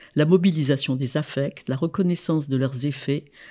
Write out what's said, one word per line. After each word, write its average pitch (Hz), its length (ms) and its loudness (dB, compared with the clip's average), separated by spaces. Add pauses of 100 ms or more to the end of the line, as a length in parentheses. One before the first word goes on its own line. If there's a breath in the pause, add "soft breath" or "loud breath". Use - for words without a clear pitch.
(140 loud breath)
la 151 120 4
mobilisation 156 720 2
des 131 200 -2
affects, - 520 -4
la 135 80 -2
reconnaissance 165 720 0
de 135 80 0
leurs 131 280 -2
effets, 143 420 -4 (240 loud breath)